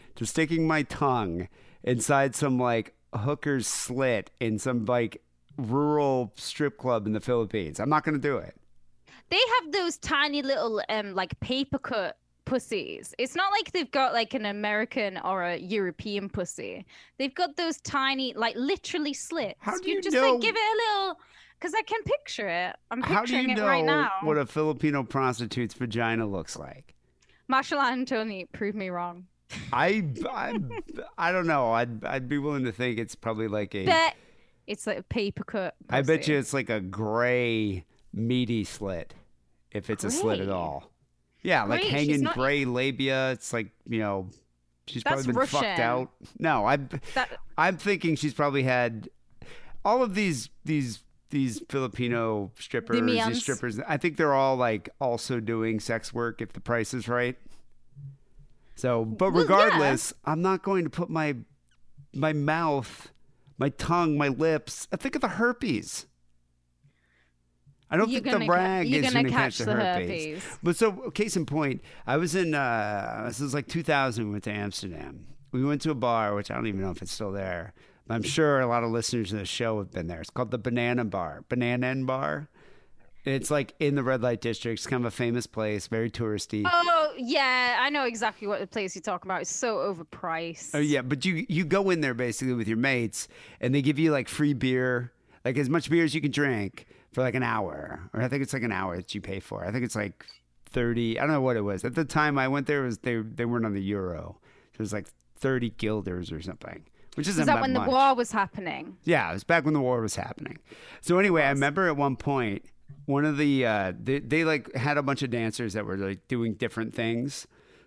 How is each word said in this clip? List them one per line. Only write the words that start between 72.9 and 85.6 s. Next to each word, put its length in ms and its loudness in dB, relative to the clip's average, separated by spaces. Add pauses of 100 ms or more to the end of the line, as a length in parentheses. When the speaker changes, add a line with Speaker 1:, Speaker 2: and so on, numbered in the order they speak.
Speaker 1:
this 120 -8
was, 140 -2
like, 140 -2
two 160 -4
thousand, 420 2
we 60 -4
went 140 -6
to 60 -4
Amsterdam. 760 -8 (240)
We 120 0
went 200 0
to 80 0
a 40 0
bar, 400 2
which 160 -4
I 40 -4
don't 120 -2
even 140 -2
know 80 -2
if 120 -8
it's 100 -10
still 200 -6
there. 420 -6 (340)
But 80 -4
I'm 80 -2
sure 360 4
a 80 2
lot 160 2
of 80 0
listeners 400 -2
of 80 -4
the 60 -6
show 320 -2
have 140 -6
been 160 -4
there. 120 -8
It's 100 -10
called 220 -4
the 60 -2
Banana 480 0
Bar, 420 -4
Banana 560 0
Bar. 460 -2 (720)
It's, 260 -2
like, 300 0
in 160 4
the 80 2
red 180 2
light 200 0
district. 380 -2
It's 80 -8
kind 160 0
of 40 0
a 80 -4
famous 320 0
place, 400 -2